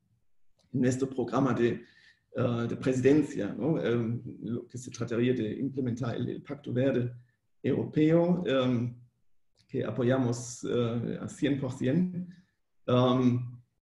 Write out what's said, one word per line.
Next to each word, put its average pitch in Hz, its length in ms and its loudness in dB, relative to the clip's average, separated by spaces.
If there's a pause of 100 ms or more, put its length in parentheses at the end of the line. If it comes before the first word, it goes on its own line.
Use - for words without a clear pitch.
(760)
en 135 60 0
nuestro 131 280 2
programa 123 460 0
de, 117 280 2 (540)
eh, 117 320 0
de - 80 -4
presidencia, 131 840 2
¿no? 131 240 0
Em, 117 400 0 (200)
lo 117 260 -8
que 123 100 -14
se 123 140 -12
trataría 120 400 0
de 110 260 -2
implementar 127 560 -4
el, 123 140 -4
el - 140 -8
Pacto 139 300 -10
Verde 123 400 0 (480)
Europeo, 165 880 2
em, 127 480 0 (720)
que 120 180 -4
apoyamos, 120 800 0
eh, 117 560 -2
a 104 80 -8
cien 139 300 -2
por 131 140 -4
cien, 151 560 -2 (580)
em, 123 720 2 (300)